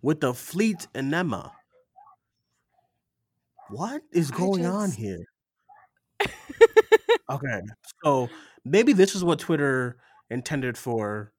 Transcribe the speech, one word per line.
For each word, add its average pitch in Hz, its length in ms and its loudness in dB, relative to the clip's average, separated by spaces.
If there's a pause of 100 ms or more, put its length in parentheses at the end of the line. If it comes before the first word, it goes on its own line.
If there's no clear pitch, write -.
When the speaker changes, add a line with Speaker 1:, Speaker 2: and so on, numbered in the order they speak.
Speaker 1:
with 156 180 0
the 127 140 0
fleet 196 600 -4
enema. 139 580 -4 (2250)
What 214 320 -8 (100)
is 165 180 0
Speaker 2:
I 120 60 -8
Speaker 1:
going 180 300 0
on 196 220 -2
Speaker 2:
just 131 100 -6
Speaker 1:
here? 95 260 -8 (960)
Speaker 2:
<laughs> 403 60 -2 (1040)
Speaker 1:
Okay, 127 320 -6 (420)
so 131 240 2 (380)
maybe 220 260 4
this 190 220 6
is 185 100 -4
what 170 140 2
Twitter 131 580 0 (320)
intended 127 480 -4
for 107 640 -6